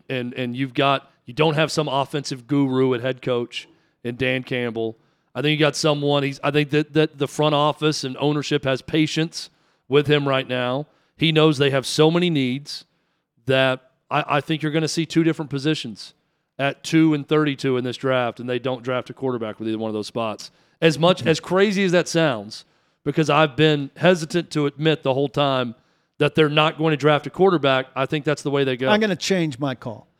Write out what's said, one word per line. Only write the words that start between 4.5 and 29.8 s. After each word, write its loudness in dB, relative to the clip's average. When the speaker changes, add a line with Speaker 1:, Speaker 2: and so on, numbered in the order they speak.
Speaker 1:
I -4
think 0
you 4
got 0
someone. 0
He's, -6
I -2
think 0
that, -2
that 2
the -2
front 0
office 0
and -8
ownership -2
has -2
patience -2
with 4
him 2
right -2
now. -4
He 2
knows 4
they 2
have -2
so 4
many 2
needs -4
that 0
I, 0
I 0
think -4
you're -2
gonna 0
see -2
two 0
different 0
positions -4
at -4
two 4
and -4
thirty-two 0
in -2
this -6
draft, -2
and -8
they -4
don't -6
draft -6
a -16
quarterback -6
with -6
either -2
one -4
of -6
those -6
spots. -8
As 4
much, 2
Speaker 2:
Mm-hmm. -4
Speaker 1:
as 0
crazy 2
as 2
that 2
sounds, -2
because 0
I've 2
been 2
hesitant 0
to -2
admit 0
the 2
whole 0
time 0
that 2
they're 6
not 2
going 0
to 2
draft 2
a -8
quarterback, 2
I 0
think -4
that's -2
the -2
way 2
they 0
go. 0
Speaker 2:
I'm 4
gonna 0
change -2
my -4
call. -14